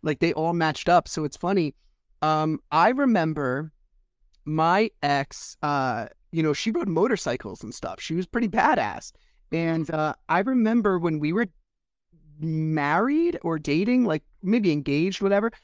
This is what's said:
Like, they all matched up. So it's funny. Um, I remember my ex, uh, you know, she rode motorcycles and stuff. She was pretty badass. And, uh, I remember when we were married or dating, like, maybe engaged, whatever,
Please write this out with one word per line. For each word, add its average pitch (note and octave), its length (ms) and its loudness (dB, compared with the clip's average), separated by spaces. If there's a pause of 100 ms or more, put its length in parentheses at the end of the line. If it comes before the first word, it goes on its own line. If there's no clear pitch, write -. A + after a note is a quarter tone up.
Like, D#3 180 -2
they E3+ 120 2
all D#3+ 200 -2
matched E3 360 0
up. E3+ 200 6
So D#3 160 -6
it's C#3+ 120 -6
funny. F3 380 0 (480)
Um, D#3 380 0 (120)
I E3+ 180 6
remember D#3+ 840 0 (720)
my E3 460 2 (120)
ex, C#3 600 -4
uh, C3 440 -2 (260)
you E3 100 -2
know, D#3 100 2
she - 180 -2
rode A3+ 180 -2
motorcycles D#3 720 -2
and A2 120 -12
stuff. - 260 -10
She - 140 -8
was F3 120 -2
pretty B3 220 -2
badass. F#3+ 640 0 (400)
And, E3 380 -2
uh, D#3 240 -2 (140)
I E3+ 120 2
remember A3 580 2
when E3 200 -2
we D3+ 140 -2
were A3 140 0 (920)
married D#3+ 1040 0
or E3 160 -2
dating, G3+ 460 2
like, D#3 180 0 (200)
maybe G3 300 2
engaged, D3 500 0
whatever, G3+ 300 2 (120)